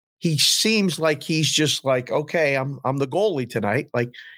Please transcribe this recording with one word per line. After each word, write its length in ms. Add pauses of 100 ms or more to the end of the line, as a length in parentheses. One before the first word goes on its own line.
(180)
he 220
seems 580
like 260
he's 280
just 340
like, 260
"Okay, 460
I'm, 260
I'm 140
the 100
goalie 420
tonight." 440
Like, 160 (280)